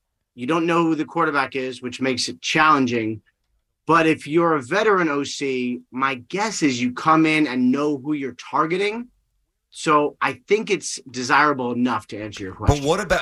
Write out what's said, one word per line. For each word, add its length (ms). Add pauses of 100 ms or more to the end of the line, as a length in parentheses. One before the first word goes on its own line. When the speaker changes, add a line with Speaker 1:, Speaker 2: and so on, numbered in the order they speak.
(340)
Speaker 1:
You 140
don't 180
know 180
who 120
the 100
quarterback 500
is, 280
which 180
makes 260
it 140
challenging. 800 (640)
But 220
if 180
you're 300
a 60
veteran 480
O 140
C, 580 (100)
my 240
guess 480
is 180
you 120
come 340
in 180
and 260
know 240
who 180
you're 200
targeting. 760 (640)
So 480
I 280
think 240
it's 280 (120)
desirable 600
enough 360
to 120
answer 240
your 120
question. 280
Speaker 2:
But 40
what 120
about, 220